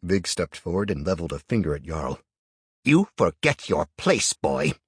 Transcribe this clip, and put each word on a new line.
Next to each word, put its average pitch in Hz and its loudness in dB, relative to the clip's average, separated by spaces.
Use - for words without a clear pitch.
Vig 87 0
stepped - -4
forward 98 -2
and 73 -4
leveled 82 -2
a 69 -6
finger 82 -2
at 64 -10
Jarl. 76 -6
You 165 4
forget 123 0
your 78 2
place, - 2
boy - 0